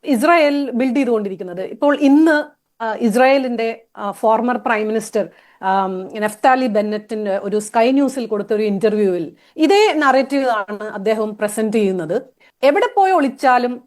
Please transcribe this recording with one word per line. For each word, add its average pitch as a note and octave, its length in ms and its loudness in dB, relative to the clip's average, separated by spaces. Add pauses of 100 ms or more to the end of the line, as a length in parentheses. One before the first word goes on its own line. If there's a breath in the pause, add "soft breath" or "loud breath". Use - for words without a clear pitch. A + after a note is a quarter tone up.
ഇസ്രായേൽ C#4+ 680 2
ബിൽഡ് B3 260 -2
ചെയ്തുകൊണ്ടിരിക്കുന്നത്. G3 640 -4
ഇപ്പോൾ C#4+ 360 -2
ഇന്ന്, D4 460 4 (400)
ആ, A3 100 -4
ഇസ്രായേലിന്റെ, A#3+ 880 0 (160)
ആ, G3+ 140 -8
ഫോർമർ A3+ 460 0
പ്രൈം G#3+ 300 -2
മിനിസ്റ്റർ, G#3+ 400 -2 (340 soft breath)
ആം, F#3+ 460 -2
നഫ്താലി B3+ 600 0
ബെന്നറ്റിന്റെ G#3 760 -4
ഒരു G3+ 160 -2
സ്കൈ A3+ 320 0
ന്യൂസിൽ C4+ 340 0
കൊടുത്ത G#3 280 -4
ഒരു G#3+ 100 -2
ഇന്റർവ്യൂവിൽ G3+ 680 -2 (260 soft breath)
ഇതേ G4 360 4
നറേറ്റീവ് C4+ 560 2
ആണ് G#3 340 -6
അദ്ദേഹം G#3+ 540 -4
പ്രസന്റ് G#3+ 400 -2
ചെയ്യുന്നത്. F#3+ 440 -2 (420 soft breath)
എവിടെ F4+ 320 4
പോയി F#4+ 160 4
ഒളിച്ചാലും B3 760 0